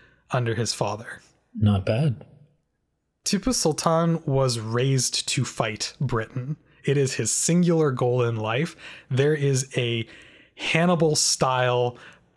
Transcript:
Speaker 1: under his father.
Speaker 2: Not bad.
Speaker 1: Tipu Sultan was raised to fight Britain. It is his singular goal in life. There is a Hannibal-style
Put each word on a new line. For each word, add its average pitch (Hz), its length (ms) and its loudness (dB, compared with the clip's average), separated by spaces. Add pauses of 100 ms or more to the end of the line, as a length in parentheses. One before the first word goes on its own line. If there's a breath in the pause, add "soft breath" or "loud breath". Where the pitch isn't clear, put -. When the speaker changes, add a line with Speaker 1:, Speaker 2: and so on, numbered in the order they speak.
(300 soft breath)
Speaker 1:
under 120 240 0
his 107 200 -2
father. 107 480 -6 (340)
Speaker 2:
Not 104 300 2
bad. 117 380 0 (1000)
Speaker 1:
Tipu 220 280 -2
Sultan 165 720 0
was 135 340 2
raised 123 680 0
to 131 140 -2
fight - 560 -6
Britain. 127 560 -4 (300 soft breath)
It 143 120 2
is 135 180 0
his 110 160 -2
singular 165 600 2
goal 123 320 2
in 117 140 0
life. 113 380 -2 (340 loud breath)
There 139 240 2
is 139 420 0
a 117 320 0 (480 loud breath)
Hannibal-style 131 1400 2 (400 loud breath)